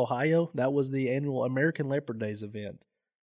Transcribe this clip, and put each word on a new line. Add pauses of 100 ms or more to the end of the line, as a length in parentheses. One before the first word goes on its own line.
Ohio.
That
was
the
annual
American
Leopard
Days
event. (460)